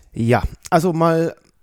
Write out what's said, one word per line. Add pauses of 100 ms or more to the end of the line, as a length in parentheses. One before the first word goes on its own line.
(120)
Ja, (280)
also
mal, (280)